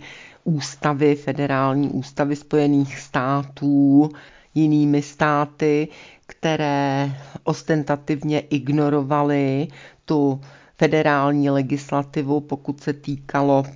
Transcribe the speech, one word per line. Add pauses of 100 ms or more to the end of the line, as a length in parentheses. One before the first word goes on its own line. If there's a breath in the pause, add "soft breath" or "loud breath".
(440 loud breath)
ústavy,
federální
ústavy
Spojených
států (460 loud breath)
jinými
státy, (380 loud breath)
které (320 loud breath)
ostentativně
ignorovaly (380 loud breath)
tu (360 loud breath)
federální
legislativu,
pokud
se
týkalo (120)